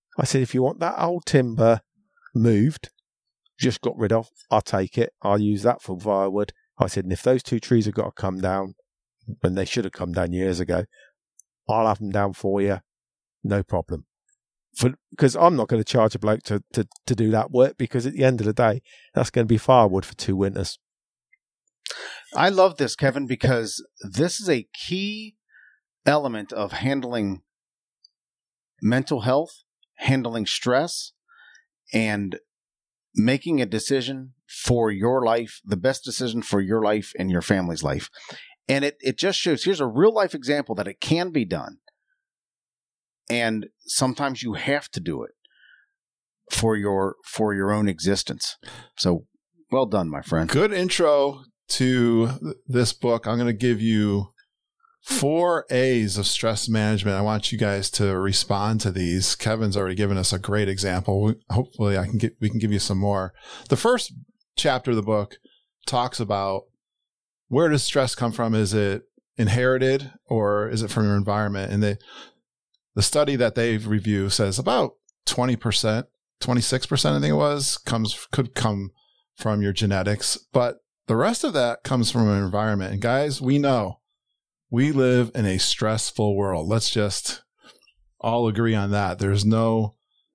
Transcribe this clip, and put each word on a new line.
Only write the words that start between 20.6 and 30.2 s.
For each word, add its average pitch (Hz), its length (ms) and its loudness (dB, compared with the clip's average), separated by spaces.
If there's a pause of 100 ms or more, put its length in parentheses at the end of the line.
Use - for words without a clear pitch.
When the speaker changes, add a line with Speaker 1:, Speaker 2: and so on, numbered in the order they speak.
Speaker 2:
I 156 140 4
love 185 280 4
this, 131 180 -2
Kevin, 139 320 0
because 120 580 -2 (160)
this 117 380 -2
is 202 100 -4
a 123 240 0
key 208 640 -8 (720)
element 131 440 0
of 107 200 -4
handling 120 720 -4 (1400)
mental 123 400 0
health, 135 420 -2 (340)
handling 117 500 2